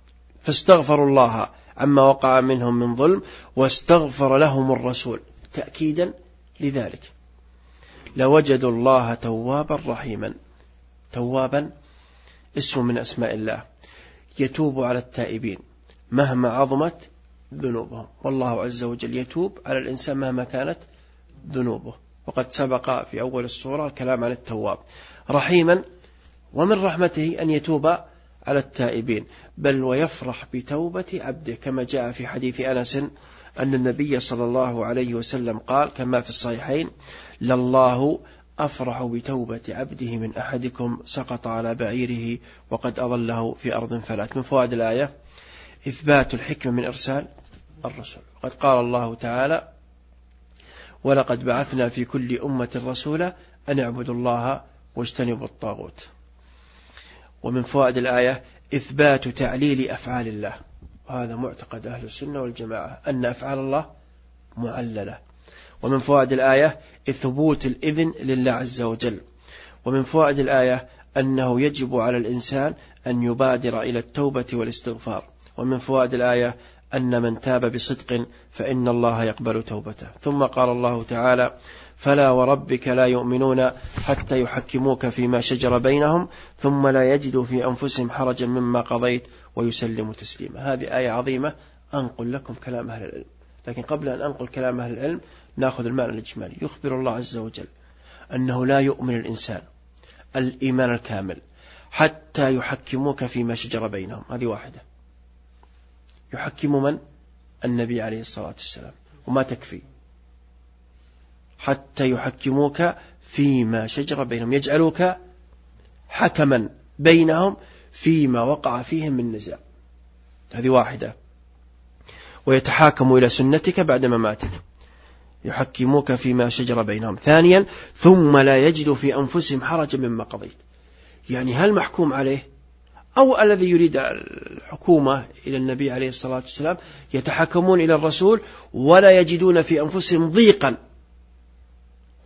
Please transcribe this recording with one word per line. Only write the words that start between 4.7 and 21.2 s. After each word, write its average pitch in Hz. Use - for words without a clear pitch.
الرسول 123
تأكيدا 156
لذلك، 135
"لوجدوا 135
الله 120
توابا 127
رحيما". 107
توابا 131
اسم 131
من 120
أسماء 117
الله، 110
يتوب 135
على 123
التائبين 110
مهما 127
عظمت 135
ذنوبهم، 117
والله 127
عز 120
وجل 120
يتوب 165
على 135
الإنسان 135
مهما 127
كانت 139